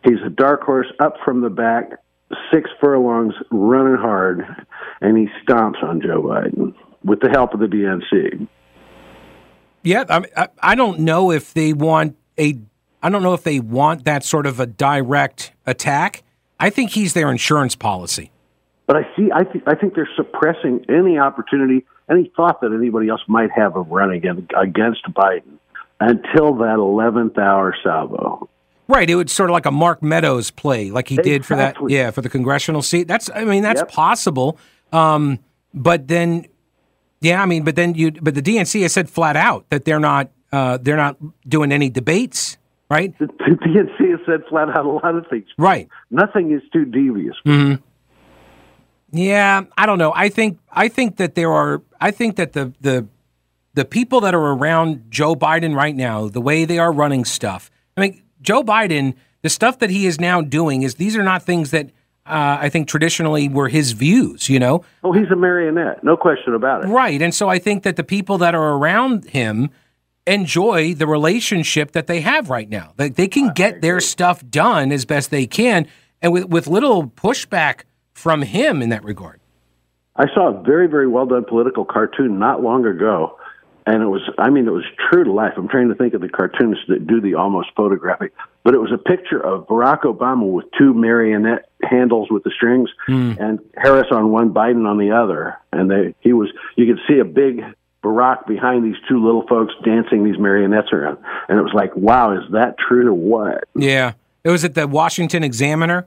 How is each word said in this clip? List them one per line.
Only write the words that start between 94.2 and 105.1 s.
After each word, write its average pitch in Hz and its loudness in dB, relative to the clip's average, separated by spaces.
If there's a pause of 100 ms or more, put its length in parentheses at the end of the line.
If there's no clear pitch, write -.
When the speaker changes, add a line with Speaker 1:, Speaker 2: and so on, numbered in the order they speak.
Speaker 1:
one, 113 2
Biden 113 2
on 104 0
the 101 2
other. 95 0 (160)
And 95 0
they, 98 0
he 120 4
was, 110 2 (280)
you 120 4
could 113 2
see 143 4
a 117 4
big 131 0 (420)
Barack 120 2
behind 120 0
these 107 -4
two 123 2
little 113 2
folks 113 0 (100)
dancing 113 2
these 101 0
marionettes 101 2
around. 73 -2 (320)
And 101 2
it 98 4
was - -2
like, 101 0
"Wow, 110 4
is 82 -8
that 120 0
true 123 2
or 104 4
what?" 104 0 (120)
Speaker 2:
Yeah. 135 2 (300)
It 165 0
was 170 2
at 147 -6
the 151 0
Washington 160 0